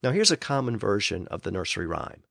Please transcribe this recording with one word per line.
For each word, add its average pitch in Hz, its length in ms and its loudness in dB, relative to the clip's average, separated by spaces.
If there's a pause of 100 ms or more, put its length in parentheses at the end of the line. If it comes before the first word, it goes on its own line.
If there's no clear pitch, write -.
Now 127 80 4
here's 202 200 4
a 151 60 4
common 131 400 0
version 101 500 0
of - 160 -8
the - 80 -4
nursery 90 360 -4
rhyme. - 440 -6